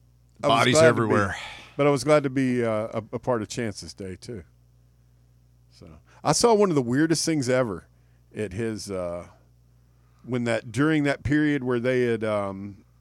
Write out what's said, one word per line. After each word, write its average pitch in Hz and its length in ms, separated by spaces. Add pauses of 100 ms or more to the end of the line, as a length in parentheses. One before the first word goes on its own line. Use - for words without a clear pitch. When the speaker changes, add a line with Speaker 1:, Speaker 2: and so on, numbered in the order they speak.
(440)
Speaker 1:
I 147 40
was 117 120
Speaker 2:
Bodies 120 160
Speaker 1:
glad 156 60
to 156 120
be 127 80
Speaker 2:
everywhere. 104 340 (420)
Speaker 1:
but 143 100
I - 20
was 135 140
glad 147 200
to 139 60
be, 127 340
uh, 110 300
a, 113 100 (100)
a 123 60
part 120 220
of 101 80
Chance's 107 440
day, 92 260
too. 107 240 (1300)
So - 160 (360)
I 139 80
saw 233 220
one 202 160
of 156 60
the 139 60
weirdest 151 440
things 147 240
ever 120 380 (480)
at 101 180
his, 107 360
uh, 87 380 (1000)
when 120 200
that, 113 260
during 147 320
that 139 200
period 147 400
where 123 160
they 127 240
had, 113 200
um, 101 540 (240)